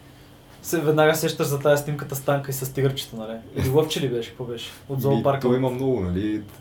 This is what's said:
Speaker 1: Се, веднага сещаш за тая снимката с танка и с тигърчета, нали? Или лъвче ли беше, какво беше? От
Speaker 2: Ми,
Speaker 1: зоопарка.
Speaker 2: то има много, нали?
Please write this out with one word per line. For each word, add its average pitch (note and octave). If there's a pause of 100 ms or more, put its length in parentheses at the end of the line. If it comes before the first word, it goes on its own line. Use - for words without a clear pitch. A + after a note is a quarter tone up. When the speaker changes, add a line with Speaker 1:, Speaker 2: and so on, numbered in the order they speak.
(600)
Speaker 1:
Се, E3
веднага D#3
сещаш D#3+
за C#3
тая C#3+
снимката C#3+
с C3+
танка C#3
и -
с C3
тигърчета, C3
нали? A2+ (200)
Или C3
лъвче D#3
ли C3+
беше, A#2+
какво -
беше? A#2 (180)
От C#3
Speaker 2:
Ми, B2+
Speaker 1:
зоопарка. C#3
Speaker 2:
то B2
има C3
много, B2+
нали? G2+ (200)